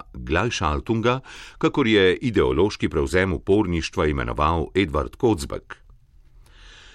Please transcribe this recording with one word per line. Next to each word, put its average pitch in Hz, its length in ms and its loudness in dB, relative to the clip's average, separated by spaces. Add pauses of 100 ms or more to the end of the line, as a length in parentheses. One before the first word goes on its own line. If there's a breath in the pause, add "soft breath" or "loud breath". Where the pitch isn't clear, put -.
(140)
Gleichschaltunga, 92 1080 -2 (380 loud breath)
kakor 151 300 0
je 95 280 6
ideološki 92 720 0
prevzem 82 440 0
uporništva 90 720 0
imenoval 73 680 -2
Edvard 76 420 -2
Kozbek. 73 680 -4 (1120 loud breath)